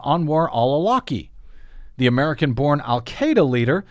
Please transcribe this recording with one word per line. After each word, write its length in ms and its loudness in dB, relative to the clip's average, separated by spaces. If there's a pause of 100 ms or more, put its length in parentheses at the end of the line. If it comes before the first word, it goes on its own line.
Anwar 500 0
al-Awlaki, 800 0 (640)
the 80 2
American-born 760 2
al-Qaeda 680 0
leader, 420 0